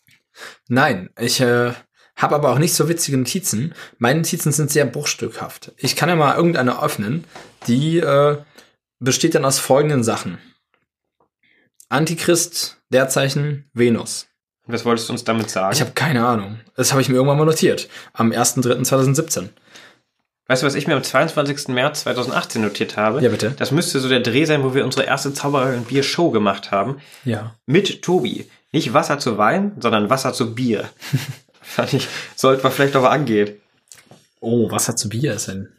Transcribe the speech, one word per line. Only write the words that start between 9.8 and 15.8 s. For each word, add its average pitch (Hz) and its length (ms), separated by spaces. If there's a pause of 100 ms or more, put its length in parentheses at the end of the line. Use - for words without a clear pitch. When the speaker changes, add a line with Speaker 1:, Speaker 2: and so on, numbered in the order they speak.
Speaker 1:
Sachen. 101 360 (1500)
Antichrist, 160 880 (120)
Leerzeichen, 139 840
Venus. 117 540 (380)
Speaker 2:
Und 120 80
was 110 100
wolltest 117 240
du - 40
uns 120 120
damit 113 260
sagen? 95 240
Speaker 1:
Ich 143 80